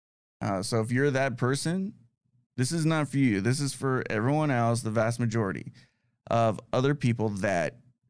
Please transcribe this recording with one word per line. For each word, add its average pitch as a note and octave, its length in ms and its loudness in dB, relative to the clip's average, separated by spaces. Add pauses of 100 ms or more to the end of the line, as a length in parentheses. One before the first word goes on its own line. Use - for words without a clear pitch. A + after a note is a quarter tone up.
(420)
Uh, G2 200 -2
so A2+ 180 0
if A2 120 -2
you're C#3 180 2
that C3 280 0
person, D#3+ 560 -2 (640)
this B2+ 120 0
is E3 140 -2
not D#3 240 2
for - 80 -4
you. B2 240 4
This A#2+ 200 0
is C3+ 120 -2
for C3 380 -2
everyone C#3+ 400 0
else, A#2 320 0
the A2+ 80 -4
vast A2+ 280 0
majority A2 540 -2 (580)
of A2+ 300 2 (120)
other C#3 220 2
people A#2 360 0
that F#2+ 480 -2 (320)